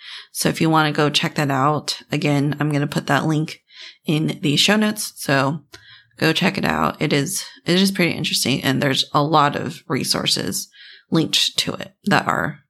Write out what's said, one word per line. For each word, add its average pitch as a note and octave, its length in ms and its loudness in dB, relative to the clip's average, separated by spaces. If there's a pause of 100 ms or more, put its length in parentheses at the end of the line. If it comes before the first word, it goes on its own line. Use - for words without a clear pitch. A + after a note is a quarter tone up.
(320)
So - 180 0
if D3 100 -2
you E3 100 4
wanna D#3 240 4
go D3+ 160 2
check D3+ 260 -2
that D3 160 0
out, C#3 500 0 (100)
again, D3 480 0
I'm D3+ 120 0
gonna C#3+ 160 0
put C#3+ 200 -4
that C#3+ 200 0
link D#3 340 -2 (440)
in D#3 360 0
the D3 140 2
show G3 220 4
notes. G#3+ 400 -2
So C#3 480 0 (540)
go D#3+ 140 2
check F#3 240 0
it - 80 -2
out. - 360 0
It D#3 120 0
is, C#3+ 300 -2 (220)
it F3+ 160 2
is G3 100 4
pretty F3+ 200 0
interesting. - 500 -2
And C3 200 0
there's C3+ 320 0
a D3 100 2
lot D3 320 4
of - 320 -6
resources - 840 -2 (400)
linked - 500 0
to - 140 -4
it - 220 -12 (100)
that - 220 2
are, - 320 -2 (100)